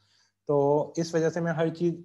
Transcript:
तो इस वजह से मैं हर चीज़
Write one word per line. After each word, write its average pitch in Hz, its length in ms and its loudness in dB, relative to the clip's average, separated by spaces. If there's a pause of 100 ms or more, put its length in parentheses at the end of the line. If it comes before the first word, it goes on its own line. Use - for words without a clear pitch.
(480)
तो 143 500 2
इस 170 160 -4
वजह 160 160 2
से 175 100 -4
मैं 170 120 -2
हर 165 180 0
चीज़ 170 240 -2 (100)